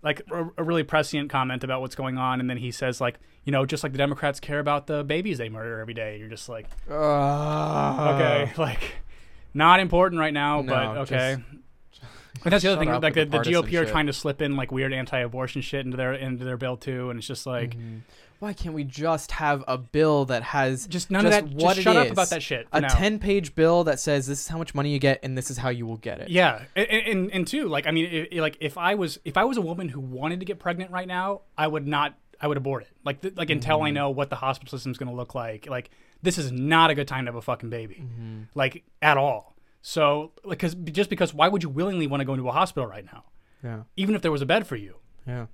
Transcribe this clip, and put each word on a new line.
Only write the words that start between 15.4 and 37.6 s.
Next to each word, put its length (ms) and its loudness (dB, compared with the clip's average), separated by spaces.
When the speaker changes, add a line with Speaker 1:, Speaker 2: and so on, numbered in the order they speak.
Speaker 1:
shit 240 -4
into 140 -6
their, 160 0
into 300 -6
their 120 -4
bill 220 -4
too, 320 -6
and 80 -8
it's 100 -12
just 180 -10
like, 300 -4
Speaker 2:
Mm-hmm. 220 -12
Why 140 -6
can't 200 -6
we 100 -4
just 480 -2
have 360 0
a 80 -2
bill 480 4
that 180 -2
has 440 0
Speaker 1:
Just 240 -6
none 160 4
of 60 8
Speaker 2:
just 120 6
Speaker 1:
that, 100 -8
Speaker 2:
what 60 -2
Speaker 1:
just 40 0
Speaker 2:
it 20 0
Speaker 1:
shut 160 8
up 80 6
Speaker 2:
is? 60 -2
Speaker 1:
about 180 4
that 120 -2
shit 280 -6
for 80 2
Speaker 2:
A 20 4
Speaker 1:
now. 80 0
Speaker 2:
ten-page 680 2
bill 300 6
that 160 0
says 260 2
this 140 -4
is 80 -8
how 80 -6
much 180 -8
money 200 0
you 40 2
get 240 4
and 140 -4
this 140 -6
is 80 -6
how 100 -2
you 160 -2
will 140 -8
get 220 -8
it. 100 -10
Speaker 1:
Yeah, 320 4
and, 140 2
and, 180 2
and, 260 0
and 140 0
two, 220 -2
like, 180 -2
I 40 0
mean, 160 2
i-, 280 -4
i-, 60 -2
like, 200 0
if 180 -6
I 160 2
was, 320 -4
if 100 -2
I 80 4
was 140 0
a 20 0
woman 300 -4
who 100 -10
wanted 400 -6
to 60 -10
get 120 -8
pregnant 320 -6
right 160 -6
now, 360 -4
I 80 2
would 200 -2
not, 280 0
I 60 -2
would 100 2
abort 280 -4
it. 40 -20
Like, 160 -4
th-, 160 -8
like, 140 -4
until 320 2
I 60 2
Speaker 2:
Mm-hmm. 80 0
Speaker 1:
know 120 0
what 220 -2
the 60 -4
hospital 340 -4
system's 260 -6
gonna 180 -8
look 200 -10
like. 340 -8
Like, 220 -8
this 160 0
is 120 -2
not 380 6
a 60 4
good 140 -2
time 180 -4
to 20 -4
have 80 -8
a 60 -10
fucking 260 -4